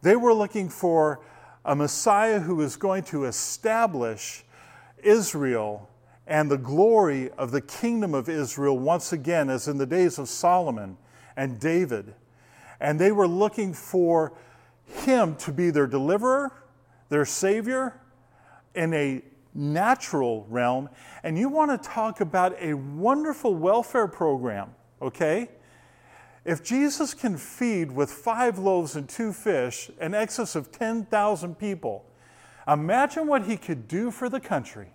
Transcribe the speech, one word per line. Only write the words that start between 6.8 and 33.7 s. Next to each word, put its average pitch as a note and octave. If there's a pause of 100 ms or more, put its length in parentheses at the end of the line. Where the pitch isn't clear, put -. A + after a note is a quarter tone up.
of B2
the C#3
kingdom A3+
of C3
Israel C#3+
once D#3
again, D#3
as C3
in C#3+
the C#3
days F3
of C3+
Solomon C3+ (380)
and C3
David. B2 (640)
And D3+
they F#3+
were G3+
looking G3
for E3 (520)
him A3
to -
be E3+
their D3
deliverer, G#3 (560)
their D3
savior, A3+ (720)
in E3
a C#3+ (320)
natural C#3+
realm. B2 (320)
And E3
you A#3+
want D4
to A#3+
talk A3
about F3+
a D#3
wonderful G#3
welfare G#3
program, B2 (260)
okay? E3 (960)
If E3
Jesus C#4+
can G3
feed F3
with C#3
five A#3
loaves F3+
and C#3
two A3
fish C3
an E3
excess G#3+
of D3+
ten A3+
thousand G3+
people, E3 (640)
imagine A#3
what C4+
he G#3+
could B2+